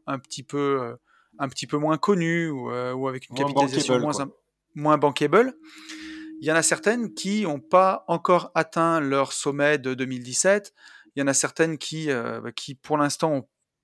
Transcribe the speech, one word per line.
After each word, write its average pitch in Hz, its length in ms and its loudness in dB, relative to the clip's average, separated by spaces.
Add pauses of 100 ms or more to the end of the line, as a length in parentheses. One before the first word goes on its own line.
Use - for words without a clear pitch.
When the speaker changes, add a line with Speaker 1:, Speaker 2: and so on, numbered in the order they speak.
Speaker 1:
un 135 140 -6
petit - 240 -14
peu, 143 360 0
euh, 117 140 -6 (460)
un 139 80 -2
petit - 180 -10
peu 151 120 -2
moins 156 200 2
connus 170 500 2
ou, 127 220 -6
euh, 123 220 -4
ou 131 160 -4
avec 127 200 -8
une 120 60 -16
Speaker 2:
Moins 135 100 0
Speaker 1:
capitalisation 139 500 2
Speaker 2:
bankable, 123 100 2
Speaker 1:
moins 147 80 0
Speaker 2:
quoi. 139 100 -4
Speaker 1:
im-, 139 100 -10 (440)
moins 151 220 4
bankable, 147 560 2 (840)
il 135 60 -8
y 156 60 2
en - 20 4
a 165 80 4
certaines 202 500 0
qui 202 320 -4
ont 147 140 -4
pas 185 480 4
encore 170 480 2
atteint 165 460 2
leur 139 320 0
sommet 143 460 0
de 131 160 -4
deux 127 100 -4
mille 127 180 -8
dix-sept. 190 500 0 (440)
Il - 20 -6
y 139 60 0
en - 20 0
a 135 80 4
certaines 160 420 0
qui, 160 320 -6
euh, 117 320 -4
bah, 117 120 -10
qui - 240 -12
pour - 200 -8
l'instant 147 360 0
ont 135 160 -4 (360)